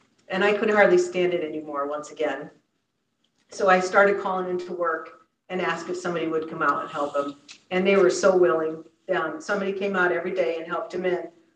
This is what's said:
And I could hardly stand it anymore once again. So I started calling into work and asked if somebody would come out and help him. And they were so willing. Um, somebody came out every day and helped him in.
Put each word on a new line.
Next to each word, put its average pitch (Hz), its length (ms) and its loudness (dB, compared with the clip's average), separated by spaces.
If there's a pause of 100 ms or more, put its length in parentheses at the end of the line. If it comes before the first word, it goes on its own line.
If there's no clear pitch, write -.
(300)
And 190 160 0
I 208 80 4
could 208 160 0
hardly 196 280 6
stand 175 360 0
it 160 100 -2
anymore 151 440 -6
once 147 240 -8
again. 147 380 -4 (1000)
So - 180 0
I 185 140 6
started 202 400 4
calling 185 280 -4
into 180 220 -6
work 170 560 -6 (220)
and 185 120 -4
asked 170 280 -4
if 180 80 -4
somebody 170 300 -4
would 160 220 -4
come 151 120 -8
out 143 220 2
and - 60 -10
help 143 260 -4
him. 143 200 -2 (340)
And 185 160 0
they 196 120 4
were 180 120 6
so 185 260 4
willing. 160 500 2 (280)
Um, 156 280 -4
somebody 196 320 -4
came 196 240 -4
out 180 160 2
every 175 180 -2
day 165 240 0
and 165 100 -8
helped 170 280 -6
him 180 100 -4
in. 175 260 -2 (260)